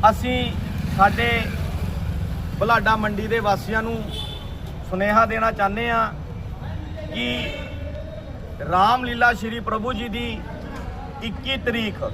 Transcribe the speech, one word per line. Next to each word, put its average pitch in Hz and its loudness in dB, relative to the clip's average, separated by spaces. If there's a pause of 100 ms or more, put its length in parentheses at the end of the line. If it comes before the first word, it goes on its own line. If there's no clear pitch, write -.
ਅਸੀਂ 247 2 (460)
ਸਾਡੇ 208 6 (1300)
ਬੁਢਲਾਡਾ 220 6
ਮੰਡੀ 214 0
ਦੇ 226 2
ਵਾਸੀਆਂ 208 2
ਨੂੰ 226 -2 (920)
ਸੁਨੇਹਾ 208 2
ਦੇਣਾ 220 0
ਚਾਹੁੰਦੇ 208 -2
ਹਾਂ 226 0 (1000)
ਕਿ - -8
ਰਾਮਲੀਲਾ 240 6
ਸ਼੍ਰੀ 226 -4
ਪ੍ਰਭੂ 220 0
ਜੀ 233 -4
ਦੀ 240 -4 (960)
ਇੱਕੀ 247 -2
ਤਰੀਕ 226 0 (100)